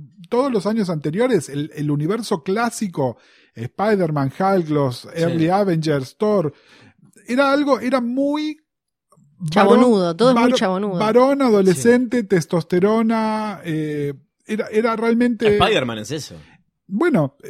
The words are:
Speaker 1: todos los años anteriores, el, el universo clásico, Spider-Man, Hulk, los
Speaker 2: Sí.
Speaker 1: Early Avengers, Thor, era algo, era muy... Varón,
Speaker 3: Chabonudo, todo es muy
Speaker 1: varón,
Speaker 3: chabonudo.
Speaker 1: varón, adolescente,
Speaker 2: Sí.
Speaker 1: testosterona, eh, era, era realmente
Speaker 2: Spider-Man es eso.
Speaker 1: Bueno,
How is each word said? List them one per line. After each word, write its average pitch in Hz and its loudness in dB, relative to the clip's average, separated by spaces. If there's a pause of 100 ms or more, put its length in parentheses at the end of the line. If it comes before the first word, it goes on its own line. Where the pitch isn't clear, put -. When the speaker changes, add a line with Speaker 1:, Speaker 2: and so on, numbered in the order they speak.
(300)
Speaker 1:
todos 254 0
los 202 -2
años 214 -2
anteriores, 175 -2
el, 143 -8
el 147 -4
universo 175 -2
clásico, 190 -4 (360)
Spider-Man, 156 -2
Hulk, 190 0
los 139 0
Speaker 2:
Sí. - -20
Speaker 1:
Early 165 0
Avengers, 160 0
Thor, 202 0 (720)
era 269 2
algo, 277 2
era 254 -2
muy... 285 -4 (800)
Varón, 165 -8
Speaker 3:
Chabonudo, 196 4
todo 226 4
es 254 4
muy 233 4
Speaker 1:
varón, 254 2
Speaker 3:
chabonudo. 190 -2
Speaker 1:
varón, 247 2
adolescente, 233 2
Speaker 2:
Sí. 190 -8
Speaker 1:
testosterona, 214 -2
eh, 151 -6 (340)
era, 214 -4
era 226 0
realmente 233 2
Speaker 2:
Spider-Man 151 2
es 107 -10
eso. 143 -10 (500)
Speaker 1:
Bueno, 208 0 (140)